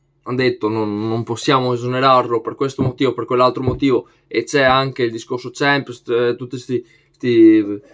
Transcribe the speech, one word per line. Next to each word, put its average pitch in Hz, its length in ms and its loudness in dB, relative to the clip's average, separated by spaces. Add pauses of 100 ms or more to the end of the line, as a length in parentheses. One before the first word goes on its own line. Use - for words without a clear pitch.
(240)
hanno 123 140 -6
detto: 123 320 0
"Non, 107 380 -4
non 113 160 -4
possiamo 127 500 0
esonerarlo 123 680 0
per 113 140 -8
questo 135 260 -4
motivo, 127 320 0
per 113 120 -8
quell'altro 127 380 0
motivo", 127 460 0 (180)
e 120 160 -4
c'è 143 200 0
anche 131 400 2
il 117 80 -2
discorso 120 420 -10
Champions, 139 540 -2
eh, 120 300 0
tutti 127 200 -10
sti, 123 280 -6 (260)
sti 110 720 4 (120)